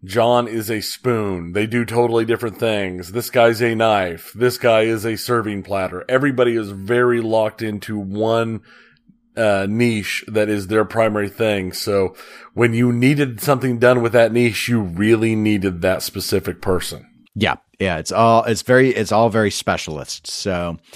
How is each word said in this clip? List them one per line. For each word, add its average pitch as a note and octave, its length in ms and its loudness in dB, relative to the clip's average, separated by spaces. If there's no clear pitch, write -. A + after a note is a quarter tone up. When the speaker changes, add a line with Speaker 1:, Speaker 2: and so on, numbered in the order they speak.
Speaker 1:
John A#2 420 2
is A2 240 -6
a G#2+ 120 -4
spoon. G2 720 -4
They G#2 120 0
do A#2 200 -2
totally A2+ 400 0
different A2 320 -4
things. F#2+ 540 -4
This A#2 180 -6
guy's A#2 320 4
a A#2 120 0
knife. G2+ 600 0
This A#2+ 240 0
guy A2+ 240 4
is A2+ 240 -2
a A2 100 -4
serving G#2 460 -4
platter. F#2 480 -6
Everybody B2+ 460 2
is G#2 140 -4
very A#2 520 0
locked A2 400 0
into G#2+ 360 -6
one, A2 640 -2
uh, G2+ 320 0
niche A2 640 -2
that G#2+ 220 0
is G2+ 160 -4
their G#2+ 180 2
primary G#2 460 0
thing. G2 420 -2
So G2 420 -2
when A#2 220 2
you B2 180 2
needed B2+ 480 2
something C3 380 0
done B2 240 4
with A2+ 100 0
that A#2 180 6
niche, A#2 380 0
you A#2+ 120 2
really G#2+ 540 2
needed G2+ 460 0
that F#2 220 0
specific - 580 -4
person. F2+ 460 -4
Speaker 2:
Yeah. G2 220 -4
Yeah. F#2 160 -2
It's D#2+ 160 -8
all, A2+ 320 4
it's A2 160 -2
very, B2+ 300 4
it's G#2+ 200 -2
all A2 200 4
very G#2 200 0
specialist. - 760 -6
So, F2 500 -6